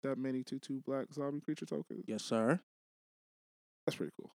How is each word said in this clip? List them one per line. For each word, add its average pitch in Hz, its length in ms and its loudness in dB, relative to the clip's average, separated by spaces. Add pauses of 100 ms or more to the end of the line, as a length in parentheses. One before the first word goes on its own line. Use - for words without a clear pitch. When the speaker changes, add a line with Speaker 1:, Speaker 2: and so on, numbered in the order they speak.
Speaker 1:
that 135 160 2
many 131 240 0
two 135 160 -4
two 135 260 -4
black 135 300 0
zombie 143 260 -2
creature 151 240 -2
tokens. - 420 -4
Speaker 2:
Yes, 107 160 -2
sir. 117 380 6 (1300)
Speaker 1:
That's - 100 0
pretty - 240 -4
cool. - 200 -12